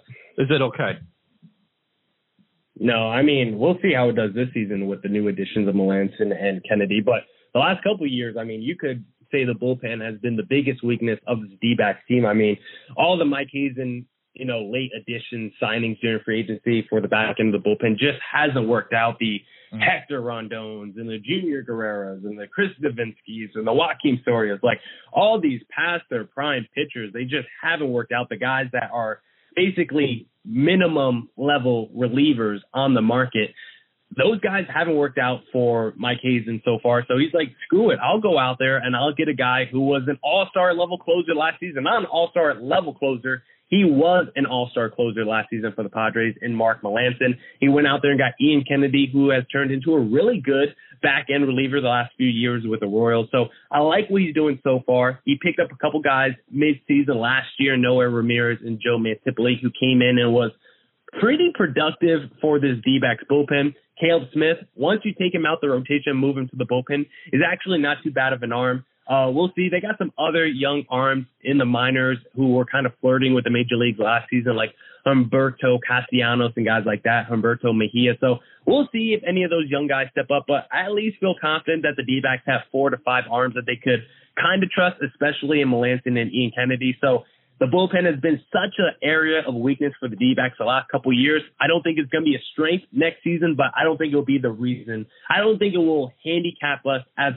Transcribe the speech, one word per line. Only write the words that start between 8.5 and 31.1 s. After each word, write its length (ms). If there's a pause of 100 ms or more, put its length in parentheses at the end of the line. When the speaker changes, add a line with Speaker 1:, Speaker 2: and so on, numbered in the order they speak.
Speaker 2:
you 140
could 280 (280)
say 140
the 80
bullpen 500
has 160
been 160
the 120
biggest 360
weakness 440
of 140
this 100 (100)
D-backs 460
team. 180
I 80
mean, 240 (400)
all 200
the 80
Mike 260
Hazen, 540 (280)
you 120
know, 180
late 340
addition 540 (100)
signings 380
during 240
free 160
agency 500
for 120
the 60
back 320
end 140
of 80
the 80
bullpen 300
just 180 (140)
hasn't 360
worked 260
out. 260
The 220 (320)
Speaker 1:
Mm. 60
Speaker 2:
Hector 420
Rondones 760
and 100
the 100
Junior 460
Guerreros 600
and 120
the 80
Chris 260 (120)
Davinsky's 720
and 100
the 60
Joakim 560
Sorias, 340
like, 200 (320)
all 260
these 220 (120)
past 360
their 160
prime 500
pitchers, 380
they 100
just 240 (160)
haven't 260
worked 220
out. 160
The 80
guys 380
that 180
are 300 (340)
basically 720 (160)
minimum 920